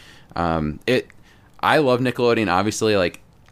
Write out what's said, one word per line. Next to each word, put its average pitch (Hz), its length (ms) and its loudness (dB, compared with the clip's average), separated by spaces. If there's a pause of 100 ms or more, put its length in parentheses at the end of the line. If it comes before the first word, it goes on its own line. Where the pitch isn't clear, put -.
(360)
Um, 80 500 -2
it, 123 220 -2 (520)
I 117 180 2
love 123 220 2
Nickelodeon, 117 520 0
obviously. 104 440 0
Like, 87 260 -2 (300)